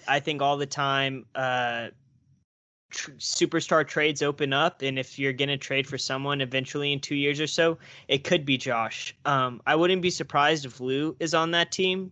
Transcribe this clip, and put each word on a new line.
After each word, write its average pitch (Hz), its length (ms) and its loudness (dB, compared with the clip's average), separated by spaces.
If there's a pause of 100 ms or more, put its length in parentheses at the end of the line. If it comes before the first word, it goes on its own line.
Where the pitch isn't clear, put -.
I 139 120 4
think 147 220 -2
all 143 160 4
the 143 80 -2
time, 135 600 0 (100)
uh, 123 540 -2 (1000)
tr-, - 220 -10
superstar 160 760 0
trades 151 360 0
open 143 300 0
up, 156 280 2
and 135 160 -2
if 131 220 -8
you're 139 140 0
gonna 139 240 -2
trade 139 280 -2
for 139 140 -8
someone 139 420 -2
eventually 135 500 -4
in 139 80 -2
two 147 160 -6
years 143 240 0
or 156 80 -2
so, 165 300 2 (300)
it 143 160 2
could 175 200 2
be 135 140 2
Josh. 113 580 -4 (100)
Um, 127 420 0
I 147 80 4
wouldn't 180 260 4
be 180 80 2
surprised 151 560 2
if 127 140 -14
Lou 135 400 -2
is 165 160 0
on 165 160 2
that 170 200 2
team, 185 400 0